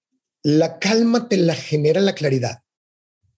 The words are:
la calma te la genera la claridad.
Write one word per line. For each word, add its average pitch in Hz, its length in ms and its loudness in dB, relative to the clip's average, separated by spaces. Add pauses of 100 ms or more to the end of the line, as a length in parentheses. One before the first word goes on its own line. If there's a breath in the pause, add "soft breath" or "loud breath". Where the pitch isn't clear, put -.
(420)
la 160 380 0
calma 233 480 0
te 202 80 0
la 170 180 2
genera 151 460 0
la 196 140 0
claridad. 135 500 -4 (720)